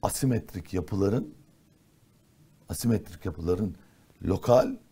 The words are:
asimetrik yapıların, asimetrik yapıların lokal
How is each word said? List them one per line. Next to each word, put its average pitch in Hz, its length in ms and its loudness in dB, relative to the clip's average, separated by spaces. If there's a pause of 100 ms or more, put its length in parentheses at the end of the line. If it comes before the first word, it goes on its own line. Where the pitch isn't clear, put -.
asimetrik - 720 -2
yapıların, 98 600 -2 (1300)
asimetrik - 560 -2
yapıların 87 500 -2 (480)
lokal 120 540 4 (160)